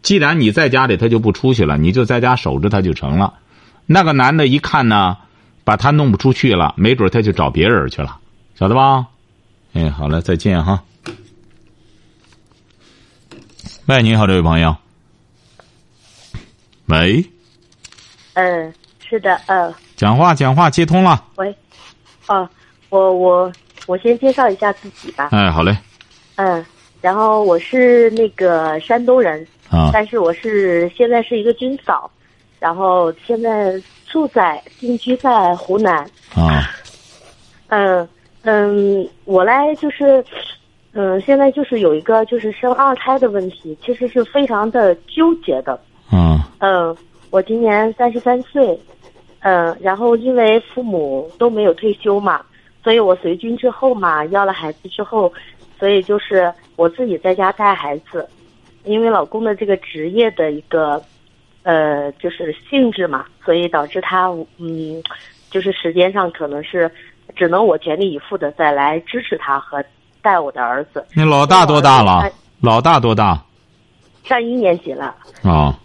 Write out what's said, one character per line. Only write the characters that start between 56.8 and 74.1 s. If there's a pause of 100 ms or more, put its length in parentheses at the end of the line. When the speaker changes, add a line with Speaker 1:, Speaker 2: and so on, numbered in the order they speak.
Speaker 2:
自
己
在
家
带
孩 (160)
子， (560)
因
为
老
公
的
这
个
职
业
的
一
个， (600)
呃，
就
是 (140)
性
质
嘛， (180)
所
以
导
致
他， (300)
嗯， (480)
就
是
时
间
上
可
能
是 (440)
只
能
我
全
力
以
赴
的
再
来
支
持
他
和 (380)
带
我
的
儿
子。
Speaker 1:
你
老
大
多
大
了？
Speaker 2:
我
儿
子
他
Speaker 1:
老
大
多
大？ (840)